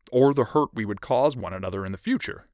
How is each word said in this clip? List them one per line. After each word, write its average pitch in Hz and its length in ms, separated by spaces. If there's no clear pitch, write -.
or 135 240
the 131 100
hurt 147 300
we 110 100
would 101 160
cause 131 360
one 90 160
another 95 340
in 95 60
the 95 60
future. - 560